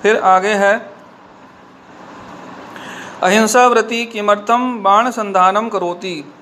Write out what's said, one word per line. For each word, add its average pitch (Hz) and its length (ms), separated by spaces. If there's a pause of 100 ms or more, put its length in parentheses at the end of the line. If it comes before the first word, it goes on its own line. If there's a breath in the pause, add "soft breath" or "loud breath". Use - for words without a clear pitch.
फिर 214 160
आगे 190 360
है, 202 360 (2250 loud breath)
अहिंसा 220 440
व्रति 233 400
किमर्थम 220 760
बाण 208 280
संधानम 202 580
करोति? 175 560 (180)